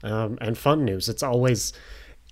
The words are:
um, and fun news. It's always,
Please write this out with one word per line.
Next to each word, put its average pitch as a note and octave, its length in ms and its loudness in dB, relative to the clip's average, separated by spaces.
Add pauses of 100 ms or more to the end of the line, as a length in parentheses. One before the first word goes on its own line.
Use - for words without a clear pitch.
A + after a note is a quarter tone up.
um, A2 360 -2
and A2+ 180 -4
fun D3 280 2
news. F#2+ 240 -2
It's - 140 -4
always, B2 500 2 (580)